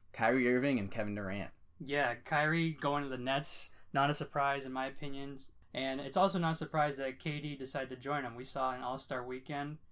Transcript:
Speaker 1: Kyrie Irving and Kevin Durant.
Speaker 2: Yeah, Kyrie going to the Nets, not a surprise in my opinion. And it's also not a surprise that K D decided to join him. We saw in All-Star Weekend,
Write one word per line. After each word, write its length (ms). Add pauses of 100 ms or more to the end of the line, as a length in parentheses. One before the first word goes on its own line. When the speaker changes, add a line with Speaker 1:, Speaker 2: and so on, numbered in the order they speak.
(120)
Speaker 1:
Kyrie 400
Irving 280
and 100
Kevin 240
Durant. 380 (260)
Speaker 2:
Yeah, 360 (100)
Kyrie 480
going 320
to 40
the 100
Nets, 520 (220)
not 180
a 40
surprise 520
in 60
my 140
opinion. 520 (360)
And 260
it's 160
also 240
not 140
a 40
surprise 380
that 240
K 180
D 160
decided 360
to 60
join 280
him. 100
We 80
saw 320
in 80
All-Star 420
Weekend, 540 (140)